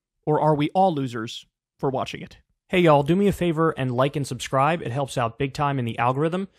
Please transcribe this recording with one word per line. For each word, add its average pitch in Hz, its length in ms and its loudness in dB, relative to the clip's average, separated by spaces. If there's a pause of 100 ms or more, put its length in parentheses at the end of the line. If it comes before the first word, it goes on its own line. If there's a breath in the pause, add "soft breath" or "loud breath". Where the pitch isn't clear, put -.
(280)
Or 151 120 2
are 151 160 4
we 147 200 0
all 185 180 4
losers 120 540 -6 (320)
for 139 100 -2
watching 123 320 -6
it? - 160 -18 (300)
Hey, 185 140 2
y'all, 151 220 6
do 160 120 2
me 202 120 2
a 185 40 4
favor 165 460 0
and 127 180 -4
like 135 200 0
and 143 120 -4
subscribe. 139 560 -2
It 117 80 -6
helps 135 260 -4
out 117 220 -4
big 143 140 -4
time 139 260 -2
in 120 60 -2
the 117 120 -6
algorithm. 156 500 -2 (120 soft breath)